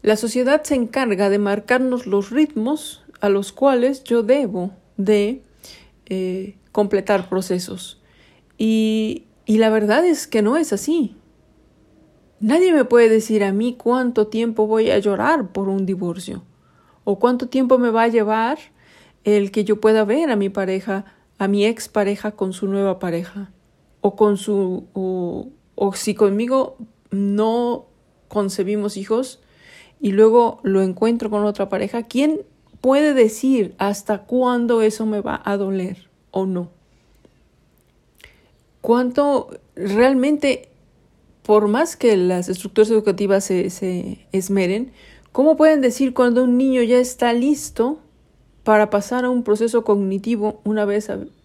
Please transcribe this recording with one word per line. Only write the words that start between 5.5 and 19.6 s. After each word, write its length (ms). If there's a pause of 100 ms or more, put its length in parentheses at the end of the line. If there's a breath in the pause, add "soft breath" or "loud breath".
eh, 500 (160)
completar 560
procesos. 720 (560 soft breath)
Y, 680 (220)
y 120
la 120
verdad 360
es 200
que 160
no 140
es 160
así. 440 (1200)
Nadie 320
me 120
puede 240
decir 340
a 100
mí 240
cuánto 520
tiempo 380
voy 240
a 80
llorar 520
por 180
un 180
divorcio, 580 (600 soft breath)
o 140
cuánto 300
tiempo 300
me 120
va 140
a 40
llevar 500 (680 soft breath)
el 260
que 140